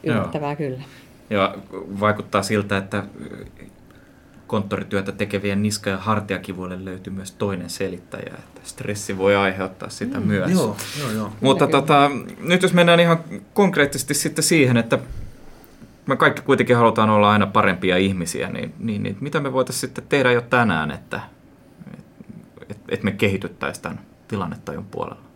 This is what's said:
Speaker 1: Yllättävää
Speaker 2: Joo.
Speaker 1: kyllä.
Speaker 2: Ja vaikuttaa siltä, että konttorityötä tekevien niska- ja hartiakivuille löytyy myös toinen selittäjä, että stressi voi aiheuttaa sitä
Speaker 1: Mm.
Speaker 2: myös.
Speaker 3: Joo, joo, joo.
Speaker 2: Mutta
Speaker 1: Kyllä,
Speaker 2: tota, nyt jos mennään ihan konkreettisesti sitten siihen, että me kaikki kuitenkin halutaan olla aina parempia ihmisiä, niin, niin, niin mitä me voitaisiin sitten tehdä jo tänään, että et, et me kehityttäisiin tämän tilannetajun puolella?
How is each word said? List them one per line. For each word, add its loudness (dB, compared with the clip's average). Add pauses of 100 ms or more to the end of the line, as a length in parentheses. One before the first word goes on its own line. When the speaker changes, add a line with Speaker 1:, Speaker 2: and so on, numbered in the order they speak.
Speaker 1:
Yllättävää -2
Speaker 2:
Joo. -6
Speaker 1:
kyllä. -6 (480)
Speaker 2:
Ja 2 (460)
vaikuttaa 0
siltä, 0
että -4 (1400)
konttorityötä -2
tekevien -2
niska- -2
ja -2
hartiakivuille -4
löytyy -12
myös -12
toinen -4
selittäjä, -10
että -20
stressi -8
voi 6
aiheuttaa -2
sitä -6
Speaker 1:
Mm. -2
Speaker 2:
myös. 0
Speaker 3:
Joo, 2 (240)
joo, -6
joo. -6
Speaker 2:
Mutta 4
Speaker 1:
Kyllä, 4
Speaker 2:
tota, 4 (300)
nyt 2
jos 2
mennään 6
ihan 4 (360)
konkreettisesti 2
sitten -2
siihen, 4
että 2 (1080)
me 0
kaikki 2
kuitenkin 4
halutaan 6
olla 6
aina 6
parempia 2
ihmisiä, 0
niin, -8
niin, -4
niin -6
mitä -2
me -4
voitaisiin -2
sitten -8
tehdä 4
jo 4
tänään, 2
että -8 (1500)
et, -12 (100)
et -4
me 0
kehityttäisiin -4
tämän -8 (280)
tilannetajun -8
puolella? -10 (140)